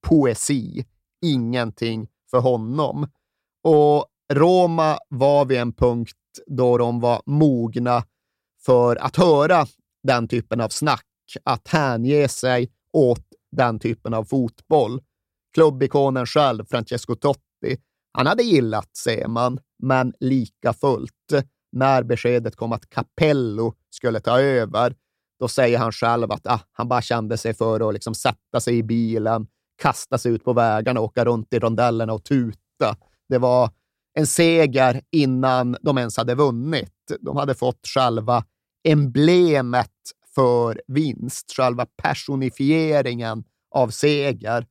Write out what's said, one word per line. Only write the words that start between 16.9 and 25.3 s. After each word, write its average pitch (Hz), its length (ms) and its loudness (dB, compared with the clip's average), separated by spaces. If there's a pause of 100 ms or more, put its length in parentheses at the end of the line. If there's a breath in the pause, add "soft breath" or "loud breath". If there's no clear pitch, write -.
Totti, - 640 -4 (340)
han 127 140 0
hade 220 160 0
gillat 123 540 0
Zeman, 120 640 -4 (240)
men 127 380 0
lika 127 520 -2
fullt, 123 400 -2 (600)
när 131 300 2
beskedet 120 540 -2
kom 117 160 -6
att - 180 -10
Capello 117 840 -2 (160)
skulle 113 300 -4
ta 123 200 2
över, 123 540 0 (460)